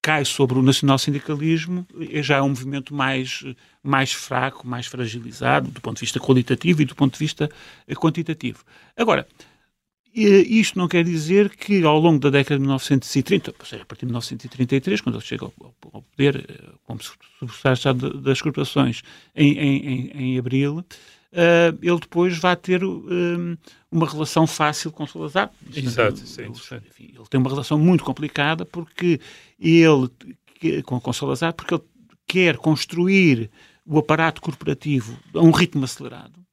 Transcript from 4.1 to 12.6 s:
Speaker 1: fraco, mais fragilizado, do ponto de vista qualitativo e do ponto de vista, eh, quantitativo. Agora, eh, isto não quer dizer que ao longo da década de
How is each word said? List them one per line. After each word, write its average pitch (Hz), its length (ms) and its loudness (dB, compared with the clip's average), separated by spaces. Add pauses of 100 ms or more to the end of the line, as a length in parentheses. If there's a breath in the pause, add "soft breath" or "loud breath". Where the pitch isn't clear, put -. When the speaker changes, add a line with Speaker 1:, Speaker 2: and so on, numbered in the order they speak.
Speaker 1:
fraco, 131 560 -6
mais 123 180 -10
fragilizado, 123 880 -4
do - 80 -16
ponto 113 160 -8
de - 60 -12
vista 120 180 -6
qualitativo 135 640 2
e 143 40 4
do - 80 -10
ponto 139 200 0
de - 60 -18
vista, 151 300 -4 (380 loud breath)
eh, 147 80 -6
quantitativo. 156 720 -4 (320 soft breath)
Agora, 190 280 0 (880 soft breath)
eh, 202 280 6
isto 214 360 2
não 180 120 0
quer 170 160 2
dizer 175 460 2
que 196 320 0
ao 151 160 4
longo 160 200 4
da 139 100 2
década 143 260 2
de 135 60 0